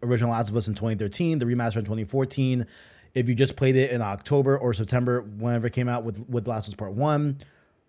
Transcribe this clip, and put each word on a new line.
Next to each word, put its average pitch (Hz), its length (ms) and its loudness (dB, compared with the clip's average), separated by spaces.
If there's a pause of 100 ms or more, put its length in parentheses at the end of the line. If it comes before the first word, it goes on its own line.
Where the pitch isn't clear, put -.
original 120 280 2
Last 113 180 0
of 104 80 -2
Us 110 120 0
in 104 60 -2
twenty 110 220 -2
thirteen, 151 420 0
the 123 60 0
remaster 120 320 0
in 110 80 -2
twenty 107 200 -4
fourteen, 131 640 0 (480)
if 123 140 2
you 123 60 2
just 131 220 2
played 131 200 4
it 131 140 4
in 120 100 0
October 135 560 2
or 123 160 0
September, 123 480 0
whenever 113 460 -2
it 117 80 -4
came 127 140 0
out 120 160 -2
with, 110 240 -8
with 120 200 -4
Last 110 200 -4
of 98 60 -8
Us - 20 -20
Part 98 160 -8
One, 147 460 0 (500)